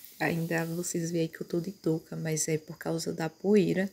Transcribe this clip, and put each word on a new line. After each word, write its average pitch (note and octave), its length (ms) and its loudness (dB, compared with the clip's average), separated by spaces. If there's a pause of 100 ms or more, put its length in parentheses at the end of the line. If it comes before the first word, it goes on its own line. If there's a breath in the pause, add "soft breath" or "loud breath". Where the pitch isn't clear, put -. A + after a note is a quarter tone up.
(200 loud breath)
Ainda E3 460 0
vocês E3 460 -4
veem E3+ 100 0
aí D#3+ 80 2
que - 100 -12
eu - 80 -8
tô F3 140 -2
de G3 100 -6
touca, E3 460 -2
mas D#3+ 320 -2
é D#3 80 2
por D#3 200 -8
causa E3 360 -2
da E3 160 -2
poeira, F#3 640 4